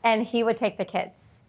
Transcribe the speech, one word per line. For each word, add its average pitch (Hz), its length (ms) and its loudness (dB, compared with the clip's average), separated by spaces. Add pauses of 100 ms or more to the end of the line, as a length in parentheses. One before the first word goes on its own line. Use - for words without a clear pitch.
and 226 220 4
he 233 180 2
would 220 140 2
take 214 200 -2
the 190 80 -2
kids. - 640 -6